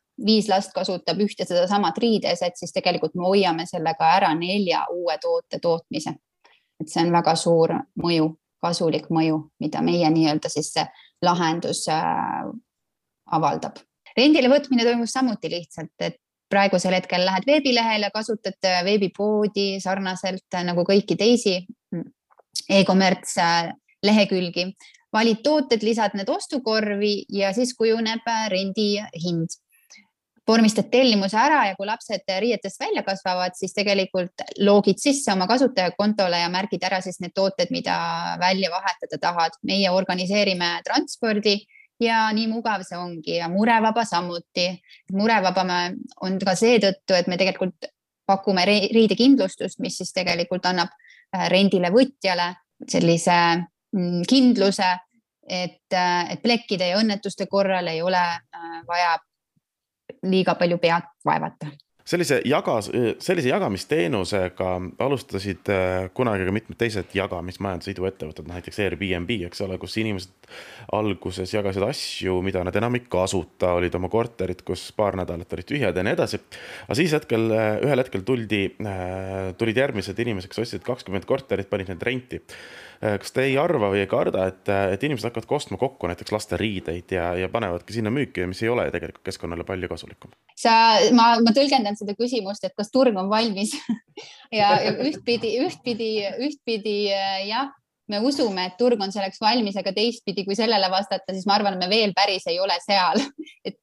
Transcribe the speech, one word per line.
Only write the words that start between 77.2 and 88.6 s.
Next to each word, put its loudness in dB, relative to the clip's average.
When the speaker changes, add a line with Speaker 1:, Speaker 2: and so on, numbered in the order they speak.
Speaker 2:
äh, 2
ühel 2
hetkel -8
tuldi, 0
äh, -6
tulid 0
järgmised -4
inimesed, -6
kes -4
ostsid -10
kakskümmend -6
korterit, -4
panid -4
need -12
renti. -8
Äh, 0
kas -12
te 2
ei 2
arva 2
või 2
ei -2
karda, 0
et, -6
äh, 2
et -6
inimesed -2
hakkavad -8
ka 0
ostma -8
kokku -4
näiteks -8
laste -2
riideid -6
ja, -2
ja -2
panevadki -4
sinna -2
müüki, -4
mis -8